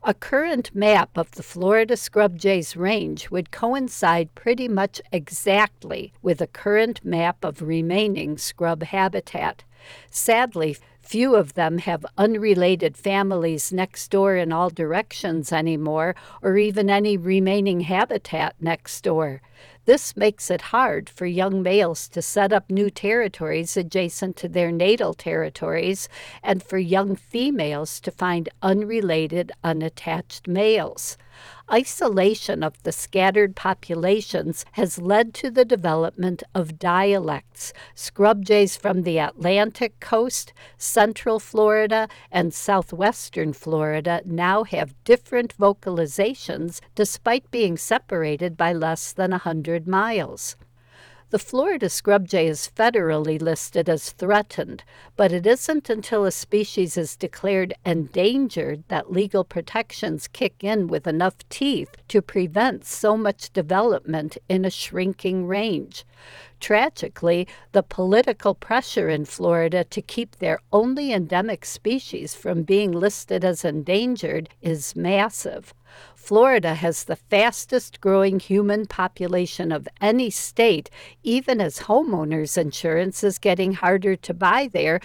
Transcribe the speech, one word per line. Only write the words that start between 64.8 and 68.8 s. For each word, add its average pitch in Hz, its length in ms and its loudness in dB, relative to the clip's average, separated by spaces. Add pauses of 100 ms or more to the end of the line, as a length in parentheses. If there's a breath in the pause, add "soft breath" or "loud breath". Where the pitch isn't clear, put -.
range. 202 560 -4 (560 loud breath)
Tragically, 185 840 0 (260 loud breath)
the 196 100 4
political 202 720 2
pressure - 540 -2